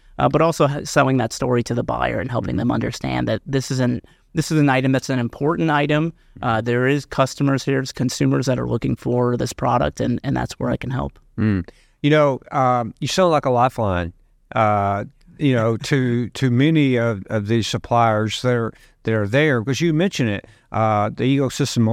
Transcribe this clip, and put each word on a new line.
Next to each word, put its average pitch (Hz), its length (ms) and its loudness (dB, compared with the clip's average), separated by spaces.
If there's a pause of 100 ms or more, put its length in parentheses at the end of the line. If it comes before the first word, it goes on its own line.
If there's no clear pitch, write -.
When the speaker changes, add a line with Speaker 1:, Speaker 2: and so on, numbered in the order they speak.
(200)
Speaker 1:
uh, 135 100 2
but 151 100 2
also 160 300 2
h-, 147 180 -6
selling 135 300 2
that 117 160 -2
story 123 300 0
to 120 100 -4
the 120 100 -2
buyer 123 380 -2
and 131 100 -6
helping 120 200 -4
Speaker 2:
Mm-hmm. 123 80 -2
Speaker 1:
them 120 120 0
understand 123 560 -2
that 110 180 -2
this 135 260 -2
is 131 80 -2
an, 123 220 0 (340)
this 160 160 -2
is 156 80 4
an 143 100 6
item 131 240 2
that's 127 160 -2
an 127 100 0
important 143 520 -2
item. 151 420 0 (300)
Uh, 113 180 0
there 120 260 0
is 139 180 0
customers 135 600 -2
here, 135 120 0
there's 135 140 -4
consumers 135 540 0
that 123 140 0
are 123 100 -4
looking 120 260 -2
for 123 400 0
this 120 160 -4
product, 131 480 -2
and, 120 240 -2
and 131 140 -2
that's 120 220 -6
where 123 100 -2
I 120 80 -2
can 123 140 -8
help. 135 280 -6 (200)
Speaker 2:
Mm. 101 280 0 (360)
You 143 80 4
know, 147 280 4 (120)
um, 123 500 0
you 147 60 -4
sound 180 240 2
like 143 140 2
a 139 60 2
lifeline, 104 600 0 (420)
uh, 104 480 2 (360)
you 139 160 2
know, 113 220 2
to, 123 520 0
Speaker 1:
<laughs> - 100 -14
Speaker 2:
to 131 120 2
many 139 460 4
of, 117 320 0
of 104 180 -4
these 113 200 2
suppliers 110 760 0
that 127 100 2
are, 117 200 -4 (300)
that 113 120 -2
are 104 120 0
there, 131 360 2
'cause 131 180 -4
you 170 100 2
mentioned 151 380 0
it. 101 160 -6 (260)
Uh, 107 380 0
the - 140 -6 (140)
ecosystem 131 440 0
of 110 120 4